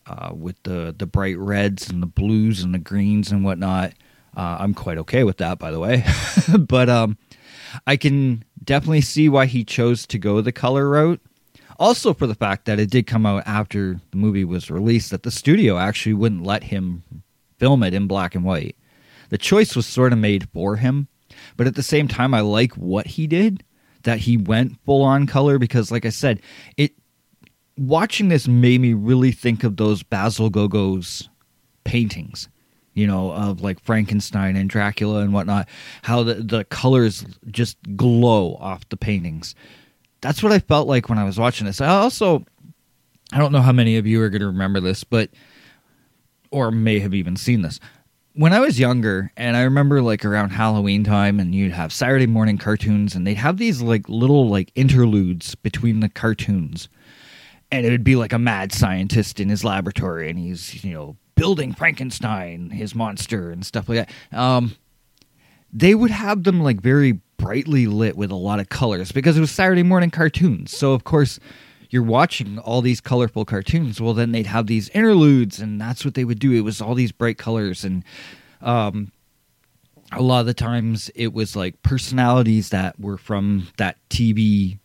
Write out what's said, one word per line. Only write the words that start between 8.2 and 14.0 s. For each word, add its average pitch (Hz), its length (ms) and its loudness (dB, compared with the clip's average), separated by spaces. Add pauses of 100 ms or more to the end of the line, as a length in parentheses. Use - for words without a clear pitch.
definitely 147 380 2
see 156 260 2
why 139 180 4
he 120 200 -2
chose 120 420 -2
to - 100 -6
go 101 220 0
the 117 140 -2
color 139 360 0
route. 156 300 2 (600)
Also 226 340 2
for 139 120 -2
the 110 100 -4
fact 98 300 -4
that 107 140 0
it 107 100 0
did 123 160 2
come 110 200 0
out 98 200 0
after 101 540 -4 (120)